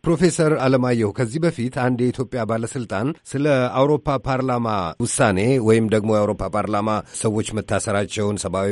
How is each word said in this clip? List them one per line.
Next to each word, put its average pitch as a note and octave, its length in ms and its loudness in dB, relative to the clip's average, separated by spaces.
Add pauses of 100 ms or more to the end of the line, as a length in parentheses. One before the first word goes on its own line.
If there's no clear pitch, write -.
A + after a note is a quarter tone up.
ፕሮፌሰር D#3+ 560 2
አለማየሁ B2 560 2
ከዚህ B2+ 280 -4
በፊት B2 380 -2
አንድ B2 220 0
የኢትዮጵያ B2 460 -2
ባለስልጣን A2+ 640 -4 (180)
ስለ C#3 200 -2 (260)
አውሮፓ C#3 340 2 (160)
ፓርላማ B2+ 460 0 (320)
ውሳኔ A#2 380 2 (260)
ወይም A2+ 240 4
ደግሞ A2 220 2
የአውሮፓ G#2 400 0
ፓርላማ G#2 380 -2 (280)
ሰዎች G#2+ 380 -2
መታሰራቸውን፣ G#2 840 -2
ሰብአዊ G2 320 -2